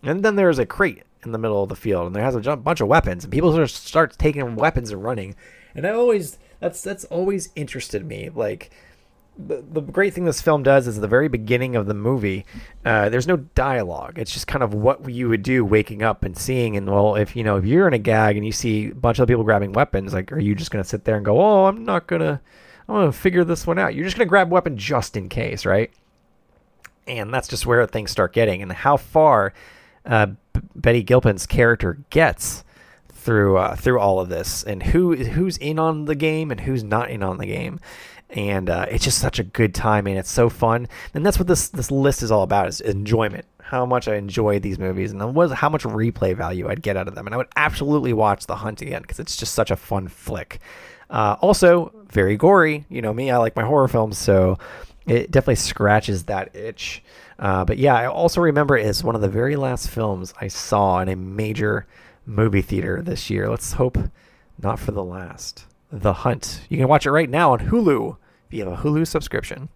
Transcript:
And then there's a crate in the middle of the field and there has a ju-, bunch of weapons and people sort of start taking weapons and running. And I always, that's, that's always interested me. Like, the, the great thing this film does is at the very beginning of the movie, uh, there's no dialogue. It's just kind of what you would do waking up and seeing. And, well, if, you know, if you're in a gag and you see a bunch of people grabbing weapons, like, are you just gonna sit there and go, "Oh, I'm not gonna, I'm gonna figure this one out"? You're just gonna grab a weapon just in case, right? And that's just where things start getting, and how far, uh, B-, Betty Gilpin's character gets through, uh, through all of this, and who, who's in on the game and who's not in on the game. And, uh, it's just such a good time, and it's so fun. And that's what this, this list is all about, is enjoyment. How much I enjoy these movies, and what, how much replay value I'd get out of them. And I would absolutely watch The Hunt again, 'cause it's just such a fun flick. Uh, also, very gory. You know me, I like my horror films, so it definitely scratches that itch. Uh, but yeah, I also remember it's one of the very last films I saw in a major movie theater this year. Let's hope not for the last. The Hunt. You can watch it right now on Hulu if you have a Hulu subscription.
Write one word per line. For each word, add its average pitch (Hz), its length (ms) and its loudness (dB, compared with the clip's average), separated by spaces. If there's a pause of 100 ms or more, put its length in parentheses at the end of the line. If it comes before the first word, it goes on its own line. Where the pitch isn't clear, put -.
And 170 200 -2
then 208 120 4
there's 175 240 4
a 113 60 2
crate - 380 -2 (200)
in 117 80 -10
the 110 80 -4
middle 107 240 0
of 95 60 -4
the 92 60 -8
field 92 320 -2
and 90 80 -8
there 104 80 -2
has 127 120 0
a 113 60 -2
ju-, 135 140 -2
bunch 147 260 -2
of 104 60 0
weapons 98 360 2
and - 100 -8
people 156 180 2
sort 160 120 2
of 127 80 -2
start - 460 -2
taking 139 380 -2
weapons 120 360 0
and 98 120 -10
running. 104 320 -6 (400)
And 143 100 -6
I 202 60 -2
always, 220 460 0 (220)
that's, 170 220 -6
that's 185 240 -10
always 185 500 -4
interested 120 500 -8
me. 101 280 -10
Like, - 380 -6 (680)
the, 135 320 -10
the 156 120 -6
great 185 320 0
thing 180 100 -4
this 160 180 -2
film 151 220 2
does 135 240 6
is 107 100 -4
at 107 40 -4
the 104 80 -2
very 131 180 4
beginning 123 480 -2
of 104 120 0
the 104 60 -2
movie, 104 520 -2 (400)
uh, 107 240 4
there's 127 180 0
no 180 80 4
dialogue. 123 840 -4
It's - 140 -8
just - 160 -10
kind 135 160 0
of 107 100 -2
what 127 360 0
you 123 180 -4
would 110 160 2
do 127 220 2
waking 104 380 2
up 110 200 0
and 95 140 -8
seeing. 117 400 -2
And, 98 120 -4
well, 101 260 4
if, 104 200 -2
you 117 80 -4
know, 104 140 2
if 95 80 0
you're 160 200 4
in 156 80 4
a 120 40 2
gag 107 400 2
and 104 80 -4
you 110 80 -6
see 107 380 -2
a - 40 -16
bunch 123 240 0
of 123 80 6
people 117 160 2
grabbing 101 300 2
weapons, 98 400 -2
like, 95 180 -6
are 143 80 -4
you 104 160 0
just 85 160 -8
gonna 98 140 -4
sit - 180 -8
there 110 140 0
and 101 80 -4
go, 107 160 4
"Oh, 202 240 6
I'm 214 180 0
not 196 240 -4
gonna, 160 320 -2 (480)
I'm 214 80 -4
gonna 180 160 4
figure 180 320 2
this 170 240 -2
one 170 100 0
out"? 190 160 0
You're 151 120 -4
just 185 100 -4
gonna 226 100 2
grab 180 220 6
a 175 60 0
weapon 175 240 2
just 110 400 -2
in 95 100 -8
case, - 380 -6
right? 101 260 2 (1120)
And 113 280 -8
that's 131 160 -4
just - 160 -6
where 120 220 4
things 104 240 -6
start 92 200 0
getting, 104 300 2
and 92 100 -10
how 139 240 2
far, 131 580 4 (520)
uh, 110 220 4
B-, - 340 -6 (140)
Betty 117 280 2
Gilpin's 113 420 4
character 117 540 2 (100)
gets - 540 0 (480)
through, 101 460 2
uh, 98 180 0
through 123 240 2
all 98 220 2
of 90 80 -4
this, 87 340 -6
and 98 180 -8
who, 175 320 2
who's 151 440 -2
in 156 200 -4
on 160 280 0
the 151 100 -2
game 156 360 -2
and 107 100 -6
who's 127 240 -4
not 110 240 -2
in 113 120 -6
on 95 160 -4
the 98 100 -8
game. - 340 -8 (500)
And, 98 400 -4
uh, 87 180 -2
it's - 140 -2
just - 160 0
such - 180 -2
a 110 60 -4
good 98 320 0
time, 104 320 0
and 95 100 -2
it's 92 140 -6
so 120 180 4
fun. 117 380 0 (260)
And 147 100 -4
that's 196 140 2
what 180 100 0
this, 175 220 2
this 139 220 -6
list 135 320 2
is 113 80 0
all 107 100 6
about, 95 260 2
is - 140 -8
enjoyment. 104 640 0 (160)
How 127 240 -2
much 123 220 0
I 107 80 0
enjoy 101 440 0
these 95 200 -6
movies, 95 320 -4
and 107 240 -6
what, 165 160 4
how 147 180 0
much 151 140 -2
replay 107 520 -2
value 90 320 -6
I'd - 140 -6
get 98 160 -4
out 95 100 -6
of 95 60 -10
them. 98 140 -14
And 107 80 -8
I - 20 -4
would 127 180 -6
absolutely 147 580 0
watch 107 340 0
The 92 80 -6
Hunt 104 260 -10
again, - 220 -10
'cause - 160 -12
it's - 180 -10
just - 160 -8
such - 160 0
a - 60 0
fun 95 320 -6
flick. - 520 -12 (500)
Uh, 208 300 0
also, 175 520 6 (200)
very 101 240 4
gory. 156 540 4
You 127 120 -8
know 107 120 -2
me, 131 160 -4
I 123 80 2
like 113 180 2
my 117 80 -2
horror 135 240 4
films, 110 300 0
so 95 400 4 (480)
it 120 240 2
definitely 135 260 4
scratches 104 680 2
that 98 320 -6
itch. - 480 -12 (340)
Uh, 95 260 0
but 104 140 0
yeah, 131 180 4
I 120 120 2
also 170 340 0
remember 147 340 4
it's 107 280 0
one 117 120 0
of 107 60 -2
the 98 80 2
very 120 260 0
last 131 320 -4
films 98 540 -4
I 101 60 -8
saw 95 520 0
in 92 100 -2
a 92 60 -2
major 104 680 -4 (400)
movie 104 380 2
theater 95 400 -4
this - 260 -8
year. 101 200 -2
Let's - 240 -6
hope 127 260 0 (640)
not - 180 -4
for - 120 -6
the 101 120 -6
last. 90 600 -14 (260)
The 98 220 0
Hunt. - 540 -4
You 175 100 -4
can 131 100 2
watch 156 180 4
it 139 60 2
right 151 180 2
now 147 240 4
on 127 60 2
Hulu 190 580 0 (300)
if - 60 -18
you 104 120 -6
have 90 80 -6
a - 80 -8
Hulu 151 260 0
subscription. - 680 -6